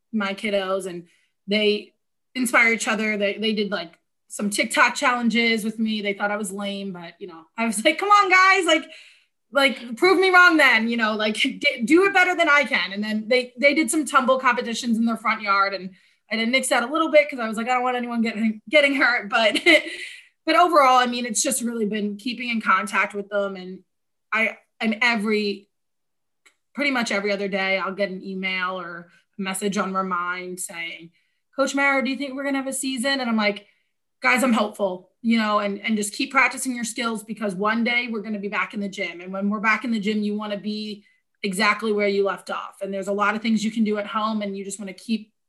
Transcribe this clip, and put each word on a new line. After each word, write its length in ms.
my 220
kiddos 520
and 200
they 480
inspire 380
each 160
other. 280
They, 220
they 160
did, 160
like, 280
some 220
TikTok 460
challenges 680
with 140
me. 220
They 140
thought 180
I 40
was 140
lame, 420
but, 280
you 80
know, 160
I 100
was 180
like, 140
"Come 100
on, 220
guys, 340
like, 260
like, 440
prove 220
me 120
wrong 260
then, 320
you 80
know, 180
like, 200
<laughs> 60
d-, 440
do 200
it 80
better 220
than 140
I 160
can." 280
And 120
then 240
they, 320
they 140
did 180
some 120
tumble 360
competitions 580
in 60
their 120
front 260
yard 300
and 180
I 40
did 120
nix 220
that 120
a 100
little 200
bit 180
'cause 80
I 80
was 100
like, 120
"I 60
don't 100
want 120
anyone 260
getting, 460
getting 280
hurt." 340
But, 300
<laughs> 420
but 100
overall, 420
I 80
mean, 200
it's 160
just 200
really 240
been 300
keeping 340
in 100
contact 540
with 140
them. 260
And 300
I, 260
and 200
every, 680
pretty 160
much 220
every 180
other 160
day, 320
I'll 160
get 160
an 140
email 560
or 280
a 40
message 360
on 160
Remind 640
saying, 520
"Coach 200
Mara, 280
do 80
you 60
think 180
we're 100
gonna 140
have 80
a 60
season?" 480
And 100
I'm 60
like, 300
"Guys, 200
I'm 100
hopeful, 580
you 160
know, 220
and, 200
and 160
just 180
keep 160
practicing 440
your 100
skills 380
because 320
one 300
day 260
we're 120
gonna 160
be 100
back 260
in 60
the 80
gym. 320
And 120
when 180
we're 100
back 240
in 80
the 80
gym, 220
you 140
wanna 200
be 480
exactly 500
where 160
you 160
left 260
off. 300
And 120
there's 160
a 40
lot 240
of 60
things 220
you 60
can 140
do 140
at 80
home 360
and 140
you 80
just 140
wanna 160
keep 380